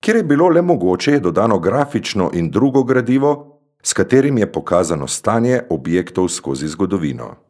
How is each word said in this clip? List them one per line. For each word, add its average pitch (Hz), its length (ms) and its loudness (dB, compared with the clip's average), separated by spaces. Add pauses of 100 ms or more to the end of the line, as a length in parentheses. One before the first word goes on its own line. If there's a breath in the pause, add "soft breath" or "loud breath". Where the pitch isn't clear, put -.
Kjer 220 160 2
je 226 60 2
bilo 156 260 2
le 170 140 4
mogoče, 113 500 0
je 143 80 2
dodano 95 380 2
grafično 98 760 -2
in 82 160 -2
drugo 131 320 2
gradivo, 131 800 0 (220)
s - 100 -6
katerim 135 460 2
je 104 140 0
pokazano 80 560 -2
stanje 117 520 0 (100)
objektov 85 580 -2
skozi 69 400 -6
zgodovino. 78 680 -4 (160)